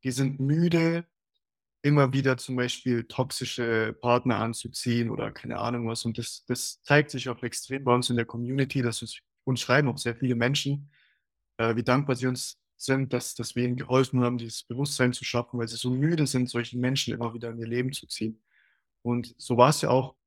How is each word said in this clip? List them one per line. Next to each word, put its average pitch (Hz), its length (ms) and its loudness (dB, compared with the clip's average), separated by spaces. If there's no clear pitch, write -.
die 131 80 0
sind 139 280 0
müde, 165 640 2
immer 143 300 6
wieder 131 240 2
zum 127 200 -8
Beispiel 123 480 0
toxische 117 960 -2
Partner 120 360 2
anzuziehen 117 760 -2
oder 110 220 -6
keine 113 260 -10
Ahnung 117 300 -4
was. 113 160 -6
Und 117 140 -4
das, - 280 -10
das - 360 -6
zeigt 147 280 4
sich 127 180 -8
auch 117 140 -8
extrem 135 420 -8
bei 123 100 6
uns 123 160 2
in 123 60 2
der 117 100 0
Community, 131 560 -2
dass 117 200 -2
uns, - 180 -14
uns 127 160 -2
schreiben 135 280 4
auch 117 100 -2
sehr 117 180 -2
viele 123 180 0
Menschen, 143 560 0
äh, 113 180 2
wie 120 60 -2
dankbar 131 340 2
sie 127 100 -2
uns - 340 -4
sind, 135 360 0
dass, 123 220 -4
dass - 220 -6
wir 123 80 0
ihnen 123 120 0
geholfen 127 460 2
haben, 120 160 0
dieses 113 260 -10
Bewusstsein 127 480 0
zu - 120 -8
schaffen, 120 340 -4
weil 113 100 -4
sie 117 80 -10
so 127 140 -4
müde 151 360 2
sind, 127 240 0
solche 120 280 -4
Menschen 127 360 -2
immer 117 200 -6
wieder 117 160 -8
in 117 80 -10
ihr 113 80 -8
Leben 123 260 -2
zu - 140 -10
ziehen. - 360 -8
Und 120 360 -4
so - 180 -2
war 123 140 10
es - 120 0
ja - 80 0
auch 131 260 2